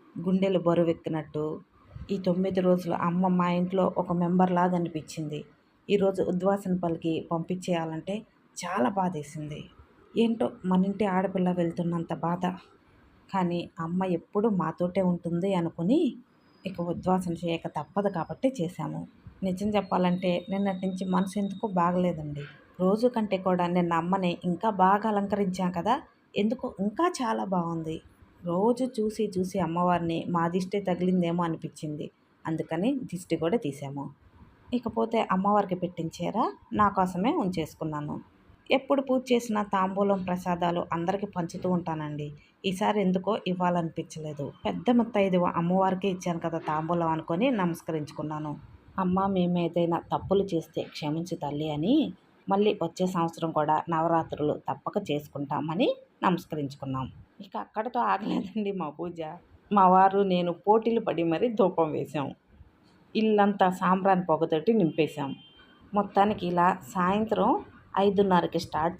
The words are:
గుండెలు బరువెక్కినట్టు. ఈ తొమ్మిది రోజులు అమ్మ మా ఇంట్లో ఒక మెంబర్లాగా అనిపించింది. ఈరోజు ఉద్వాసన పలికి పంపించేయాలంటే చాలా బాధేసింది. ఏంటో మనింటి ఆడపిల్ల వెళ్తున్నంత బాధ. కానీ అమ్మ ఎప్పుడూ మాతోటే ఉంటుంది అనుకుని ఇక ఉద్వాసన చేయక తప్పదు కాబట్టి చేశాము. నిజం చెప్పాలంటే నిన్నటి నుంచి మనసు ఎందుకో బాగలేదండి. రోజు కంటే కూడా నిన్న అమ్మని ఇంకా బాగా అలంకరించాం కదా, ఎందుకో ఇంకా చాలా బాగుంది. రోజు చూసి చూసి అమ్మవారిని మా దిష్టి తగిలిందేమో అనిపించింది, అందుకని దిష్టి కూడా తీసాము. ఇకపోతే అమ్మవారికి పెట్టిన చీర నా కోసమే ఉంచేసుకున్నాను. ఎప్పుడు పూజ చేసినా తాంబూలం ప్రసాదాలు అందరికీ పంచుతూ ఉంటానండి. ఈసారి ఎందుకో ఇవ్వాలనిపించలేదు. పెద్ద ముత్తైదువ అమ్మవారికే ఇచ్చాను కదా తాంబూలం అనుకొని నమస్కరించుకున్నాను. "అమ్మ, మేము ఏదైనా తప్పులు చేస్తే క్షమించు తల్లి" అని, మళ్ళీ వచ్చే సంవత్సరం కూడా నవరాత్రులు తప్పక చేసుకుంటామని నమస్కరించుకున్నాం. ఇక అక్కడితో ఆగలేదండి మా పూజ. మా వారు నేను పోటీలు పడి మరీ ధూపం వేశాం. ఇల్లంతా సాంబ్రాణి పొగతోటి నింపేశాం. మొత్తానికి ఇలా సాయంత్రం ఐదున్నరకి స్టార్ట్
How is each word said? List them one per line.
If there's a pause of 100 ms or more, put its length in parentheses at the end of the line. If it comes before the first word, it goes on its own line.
(200)
గుండెలు
బరువెక్కినట్టు. (500)
ఈ
తొమ్మిది
రోజులు
అమ్మ
మా
ఇంట్లో
ఒక
మెంబర్లాగా
అనిపించింది. (440)
ఈరోజు
ఉద్వాసన
పలికి
పంపించేయాలంటే (440)
చాలా
బాధేసింది. (540)
ఏంటో (140)
మనింటి
ఆడపిల్ల
వెళ్తున్నంత
బాధ. (880)
కానీ (100)
అమ్మ
ఎప్పుడూ
మాతోటే
ఉంటుంది
అనుకుని (500)
ఇక
ఉద్వాసన
చేయక
తప్పదు
కాబట్టి (120)
చేశాము. (420)
నిజం
చెప్పాలంటే (180)
నిన్నటి
నుంచి
మనసు
ఎందుకో
బాగలేదండి. (360)
రోజు
కంటే
కూడా
నిన్న
అమ్మని (140)
ఇంకా
బాగా
అలంకరించాం
కదా, (420)
ఎందుకో (120)
ఇంకా (140)
చాలా
బాగుంది. (480)
రోజు (140)
చూసి (140)
చూసి
అమ్మవారిని (100)
మా
దిష్టి
తగిలిందేమో
అనిపించింది, (400)
అందుకని (140)
దిష్టి
కూడా
తీసాము. (680)
ఇకపోతే (120)
అమ్మవారికి
పెట్టిన
చీర (360)
నా
కోసమే
ఉంచేసుకున్నాను. (560)
ఎప్పుడు
పూజ (100)
చేసినా
తాంబూలం
ప్రసాదాలు (120)
అందరికీ
పంచుతూ
ఉంటానండి. (380)
ఈసారి
ఎందుకో (160)
ఇవ్వాలనిపించలేదు. (200)
పెద్ద
ముత్తైదువ (100)
అమ్మవారికే
ఇచ్చాను
కదా
తాంబూలం
అనుకొని
నమస్కరించుకున్నాను. (480)
"అమ్మ,
మేము
ఏదైనా (160)
తప్పులు
చేస్తే
క్షమించు
తల్లి"
అని, (520)
మళ్ళీ (120)
వచ్చే
సంవత్సరం
కూడా (140)
నవరాత్రులు (160)
తప్పక (140)
చేసుకుంటామని (360)
నమస్కరించుకున్నాం. (360)
ఇక
అక్కడితో
ఆగలేదండి
మా
పూజ. (500)
మా
వారు
నేను
పోటీలు
పడి
మరీ
ధూపం
వేశాం. (880)
ఇల్లంతా
సాంబ్రాణి
పొగతోటి
నింపేశాం. (640)
మొత్తానికి
ఇలా (200)
సాయంత్రం (500)
ఐదున్నరకి
స్టార్ట్